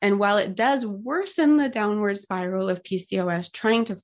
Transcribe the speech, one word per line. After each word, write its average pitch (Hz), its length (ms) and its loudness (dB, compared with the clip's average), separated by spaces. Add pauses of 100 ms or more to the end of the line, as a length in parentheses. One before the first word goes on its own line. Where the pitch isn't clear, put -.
And 202 160 4
while 202 180 4
it 190 180 0
does 247 300 0
worsen 302 720 2
the 277 140 2
downward 208 480 0
spiral 185 500 -4
of 180 160 -4
P 190 140 -4
C 190 220 -4
O 180 80 0
S, 175 200 -2
trying 226 380 0
to 185 180 -10